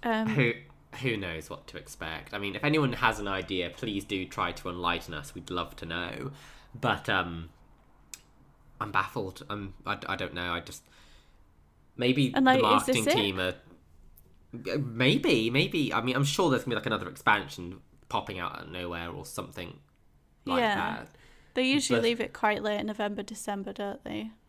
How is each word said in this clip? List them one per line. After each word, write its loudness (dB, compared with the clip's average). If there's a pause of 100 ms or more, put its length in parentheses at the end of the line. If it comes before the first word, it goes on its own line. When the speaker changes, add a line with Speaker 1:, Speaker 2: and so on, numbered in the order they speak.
Speaker 1:
Um, 2
Speaker 2:
Who, 4 (500)
who 0
knows -6
what -12
to -14
expect? -10
I -6
mean, -4
if -4
anyone 4
has 2
an -4
idea, 0
please -4
do -4
try -2
to -8
enlighten -2
us. -10
We'd -12
love -4
to -10
know. -6 (480)
But, 0
um, 0 (1300)
I'm -6
baffled. -2
I'm, -6 (120)
I, -2 (120)
I 0
don't -4
know. -4
I -2
just, -12 (1120)
maybe 4
Speaker 1:
And, 6
like, 8
Speaker 2:
the 6
Speaker 1:
is 4
this 4
Speaker 2:
marketing 4
Speaker 1:
it? 4
Speaker 2:
team 0
are, -8
maybe, 4
maybe. 2
I 4
mean, 0
I'm 4
sure 4
there's 4
gonna -2
be, 0
like, -6
another 0
expansion 0 (300)
popping -4
out -6
of -14
nowhere -6
or -10
something -10 (680)
like 2
Speaker 1:
Yeah. 2
Speaker 2:
that. -4 (460)
Speaker 1:
They 0
usually 4
Speaker 2:
But 2
Speaker 1:
leave 2
it -4
quite 2
late 0
in -4
November, -4
December, -8
don't -6
they? -6 (180)